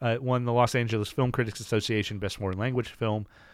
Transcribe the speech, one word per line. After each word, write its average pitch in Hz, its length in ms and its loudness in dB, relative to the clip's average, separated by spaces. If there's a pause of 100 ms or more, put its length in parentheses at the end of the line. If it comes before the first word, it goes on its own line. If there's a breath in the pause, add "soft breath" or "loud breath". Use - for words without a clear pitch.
Uh, 120 60 2
it 120 140 0
won 127 220 2
the 120 80 0
Los 120 220 4
Angeles 113 340 0
Film 127 240 0
Critics 113 280 -2
Association 107 580 0
Best 95 180 -6
Foreign 95 220 -4
Language 123 320 -2
Film. 107 360 -2 (280 soft breath)